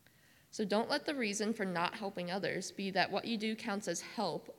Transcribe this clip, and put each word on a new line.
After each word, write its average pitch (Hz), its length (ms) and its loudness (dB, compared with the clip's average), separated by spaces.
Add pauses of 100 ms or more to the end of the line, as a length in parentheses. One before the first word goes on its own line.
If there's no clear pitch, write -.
(520)
So - 120 0
don't 208 260 2
let 285 160 2
the 320 80 0
reason 214 380 2
for 220 120 0
not 175 300 2
helping 185 360 -4
others 185 420 -2
be 196 180 -2
that 180 200 4
what 190 140 0
you 226 140 0
do 220 160 0
counts 214 320 -4
as 170 140 -2
help - 580 -2